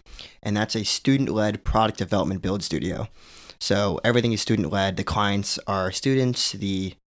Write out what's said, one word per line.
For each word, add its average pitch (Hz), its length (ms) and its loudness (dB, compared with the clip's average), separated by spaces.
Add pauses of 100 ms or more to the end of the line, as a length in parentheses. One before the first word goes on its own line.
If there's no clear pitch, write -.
(440)
And 104 140 0
that's 107 180 0
a 110 80 0
student-led 107 800 0
product 110 340 2
development 92 440 0
build 95 200 -2
studio. 82 460 -2 (540)
So 98 420 0
everything 120 300 4
is 104 80 0
student-led. 98 560 0
The 98 80 -4
clients 101 600 0
are 95 280 0
students, 131 580 0
the, 95 440 -4 (140)